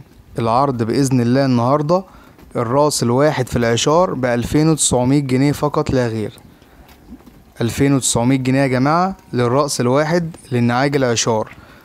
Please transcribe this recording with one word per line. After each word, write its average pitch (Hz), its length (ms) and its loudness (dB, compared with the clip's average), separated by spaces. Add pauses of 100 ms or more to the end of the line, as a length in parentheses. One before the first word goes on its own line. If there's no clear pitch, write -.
(380)
العرض 120 440 0
بإذن 127 380 0
الله 123 240 2
النهاردة 147 600 2 (520)
الراس 135 460 0
الواحد 127 460 0
في - 80 -6
العشار 147 580 0
بألفين 127 540 0
وتسعمية 139 520 2
جنيه 135 320 0
فقط 151 380 -2
لا 123 180 0
غير، 110 240 -6 (1300)
ألفين 139 340 0
وتسعمية 127 420 0
جنيه 131 240 0
يا 139 60 2
جماعة 151 500 0 (160)
للرأس 131 480 0
الواحد 156 560 0 (160)
للنعاج 123 440 0
العشار. 117 520 0 (360)